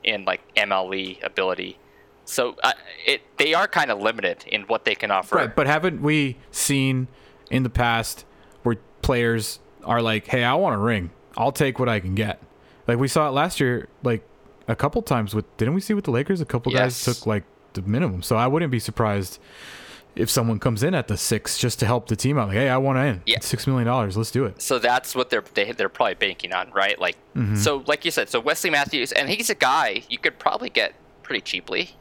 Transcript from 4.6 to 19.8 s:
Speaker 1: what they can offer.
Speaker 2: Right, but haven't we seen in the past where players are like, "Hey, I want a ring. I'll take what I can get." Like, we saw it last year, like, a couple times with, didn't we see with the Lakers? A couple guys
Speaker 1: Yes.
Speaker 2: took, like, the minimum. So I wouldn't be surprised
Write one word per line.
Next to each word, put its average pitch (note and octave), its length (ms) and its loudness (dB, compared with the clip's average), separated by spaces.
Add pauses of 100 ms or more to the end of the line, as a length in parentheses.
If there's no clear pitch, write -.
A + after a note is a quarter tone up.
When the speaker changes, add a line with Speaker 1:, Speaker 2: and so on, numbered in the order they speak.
Speaker 1:
what A2 220 -4
they G#2+ 100 0
can G#2 160 -4
offer. F#2+ 260 0
Speaker 2:
Right, A2 200 0
but C#3+ 100 2
haven't D#3 340 0
we D3 360 0 (160)
seen C3+ 560 0 (420)
in C3 140 2
the A#2 60 -2
past A#2 540 0 (380)
where A#2 140 2 (260)
players A#2 560 0 (260)
are A#2+ 160 0
like, A2 280 0
"Hey, B2 160 2
I B2+ 100 2
want E3 220 2
a - 20 0
ring. G2+ 320 0 (260)
I'll B2 140 2
take C3+ 300 0
what B2 80 2
I A2 100 2
can F#2 160 -4
get." G#2+ 260 -2 (460)
Like, A#2 120 2
we C3+ 100 2
saw D3+ 200 2
it C3 40 -2
last D3+ 260 0
year, B2 300 0 (160)
like, A#2 180 2 (460)
a A#2 80 0
couple D3 260 0
times A2 320 0
with, G#2+ 100 0 (120)
didn't B2+ 180 2
we F#3+ 60 2
see - 140 -4
with G3+ 100 0
the C3+ 80 0
Lakers? D3+ 280 0
A D3 40 0
couple B2 260 -2
guys B2+ 340 0
Speaker 1:
Yes. B2 140 0
Speaker 2:
took, - 80 -6
like, G#2 160 2 (300)
the F#2+ 100 -8
minimum. G2+ 400 0
So A#2 140 2
I A#2+ 100 4
wouldn't D3+ 240 2
be B2 80 0
surprised G#2 640 -2 (720)